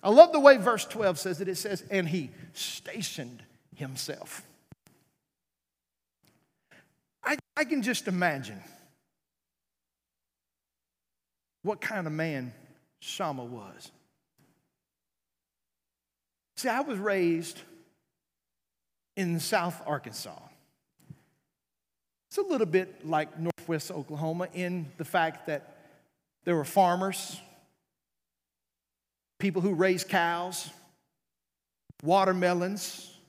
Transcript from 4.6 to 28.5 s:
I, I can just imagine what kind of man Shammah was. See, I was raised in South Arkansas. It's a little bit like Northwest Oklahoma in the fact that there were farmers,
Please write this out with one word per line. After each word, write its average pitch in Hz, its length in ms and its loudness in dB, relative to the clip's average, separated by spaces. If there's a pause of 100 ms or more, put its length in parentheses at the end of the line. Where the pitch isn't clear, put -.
I, 294 140 -2 (180)
I 302 100 0
can 269 180 0
just 240 240 -2
imagine 151 520 -2 (3000)
what 208 180 -2
kind 196 280 -4
of 151 60 -6
man 151 380 -4 (480)
Shammah 143 460 -6
was. 113 460 -14 (2750)
See, - 100 -4
I 240 140 0
was 285 160 -4
raised 180 640 0 (1500)
in 170 240 -2
South 175 460 -2
Arkansas. 113 540 -8 (1900)
It's - 100 -6
a - 20 0
little 311 240 0
bit 185 400 -2
like 156 320 -2
Northwest 165 540 -4
Oklahoma 160 600 -6
in 175 440 -6
the 165 80 -8
fact 160 400 0
that 147 320 -8 (680)
there 175 120 0
were 151 100 0
farmers, 185 720 0 (2000)